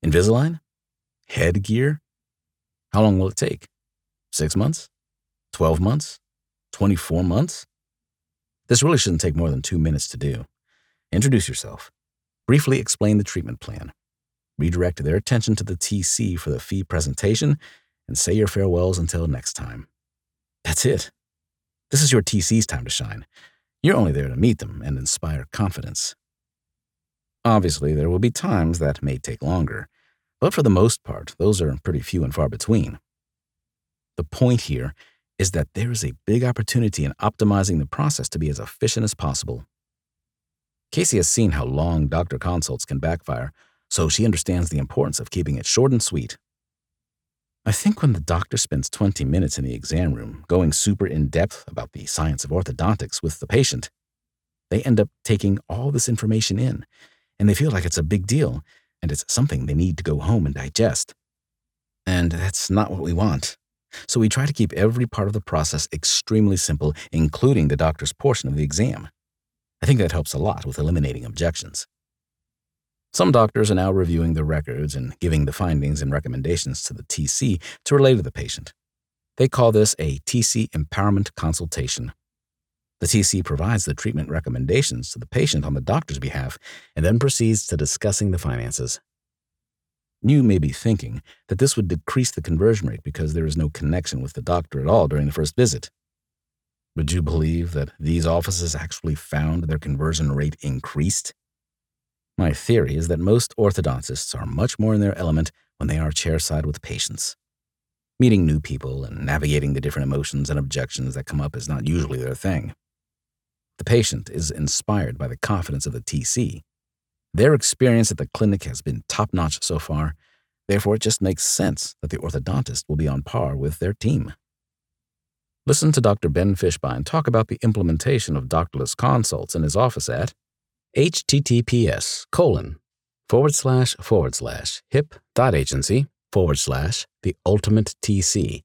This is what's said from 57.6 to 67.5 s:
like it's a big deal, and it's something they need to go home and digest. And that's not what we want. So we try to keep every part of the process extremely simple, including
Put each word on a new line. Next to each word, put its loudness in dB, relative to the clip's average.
like 0
it's -2
a 0
big 0
deal, 0
and -2
it's -6
something 0
they -2
need 2
to -6
go -2
home 2
and -2
digest. -2
And 2
that's -4
not 2
what -6
we -2
want. 0
So 0
we 6
try 0
to -2
keep 0
every 2
part -2
of -4
the -2
process -2
extremely 2
simple, 0
including 2